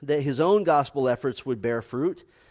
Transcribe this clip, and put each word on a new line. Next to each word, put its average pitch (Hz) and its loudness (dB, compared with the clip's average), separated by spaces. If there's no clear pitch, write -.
that 143 -2
his 135 -2
own 196 4
gospel 147 2
efforts 123 -2
would 123 -4
bear 117 -2
fruit. 143 -4